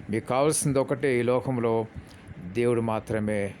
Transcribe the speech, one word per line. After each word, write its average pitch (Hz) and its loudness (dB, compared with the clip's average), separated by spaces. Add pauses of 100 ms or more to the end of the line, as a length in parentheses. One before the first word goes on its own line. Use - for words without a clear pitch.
(100)
మీకు 107 -2
కావాల్సింది 139 2
ఒకటే, 131 2
ఈ - 2
లోకంలో 117 0 (680)
దేవుడు 117 2
మాత్రమే, 107 -2